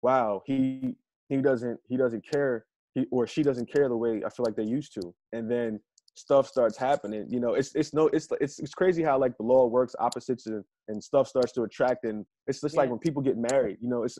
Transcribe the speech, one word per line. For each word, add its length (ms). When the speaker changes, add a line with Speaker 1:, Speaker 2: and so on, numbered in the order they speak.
Speaker 1:
Wow, 420
he, 520
he 120
doesn't, 480
he 80
doesn't 320
care, 380
he 160
or 160
she 160
doesn't 240
care 220
the 80
way 280
I 40
feel 160
like 120
they 80
used 300
to." 200
And 180
then 300
stuff 320
starts 300
happening, 500
you 100
know, 160
it's, 200
it's 180
no, 160
it's, 180
it's, 180
it's 140
crazy 300
how, 160
like, 180
the 60
law 240
works, 320
opposites 480
and, 180
and 140
stuff 260
starts 240
to 120
attract. 400
And 200
it's 160
just 120
like 120
Speaker 2:
Yeah. 60
Speaker 1:
when 80
people 200
get 160
married, 460
you 60
know, 140
it's, 180